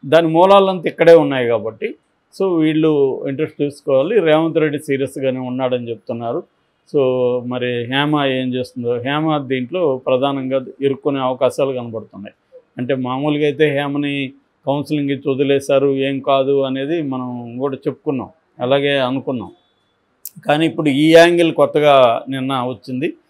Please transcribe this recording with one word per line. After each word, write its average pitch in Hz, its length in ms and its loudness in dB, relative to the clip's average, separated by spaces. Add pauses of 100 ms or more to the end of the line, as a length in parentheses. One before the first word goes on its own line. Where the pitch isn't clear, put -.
దాని 160 220 4
మూలాలంతా 190 600 4
ఇక్కడే 165 260 6
ఉన్నాయి 139 340 4
కాబట్టి 110 460 -4 (480)
so 196 60 0
వీళ్ళు 156 800 0
ఇంట్రెస్ట్ 139 300 -6
తీసుకోవాలి. 143 600 0
రేవంత్ 160 380 2
రెడ్డి 151 200 0
సీరియస్గానే 135 640 -4
ఉన్నాడని 127 500 -4
చెప్తున్నారు. 117 520 -6 (540)
So 143 60 4 (420)
మరి 123 400 -4
హేమ 143 400 0
ఏం 127 300 -2
చేస్తుందో, 123 420 -4
హేమ 147 400 -2 (100)
దీంట్లో 131 600 -2
ప్రధానంగా 131 540 0 (200)
ఇరుక్కునే 139 400 -2
అవకాశాలు 131 520 -2
కనబడుతున్నాయి. 110 600 -12 (440)
అంటే 127 160 -2
మామూలుగా 139 500 -2
అయితే 147 260 0
హేమని 143 600 -4 (340)
కౌన్సిలింగ్ 143 440 -2
ఇచ్చి 139 220 -4
వదిలేశారు, 139 540 0
ఏం 135 340 -2
కాదు 139 400 0
అనేది 135 420 -4
మనం 123 560 -8
కూడా 135 180 -4
చెప్పుకున్నాం, 135 520 -6 (320)
అలాగే 139 380 0
అనుకున్నాం. 127 520 -4 (960)
కానీ 151 200 0
ఇప్పుడు 156 220 -2
ఈ 147 220 2
యాంగిల్ 170 420 6
కొత్తగా 139 760 4
నిన్న 135 240 -6
వచ్చింది. 127 600 -6 (160)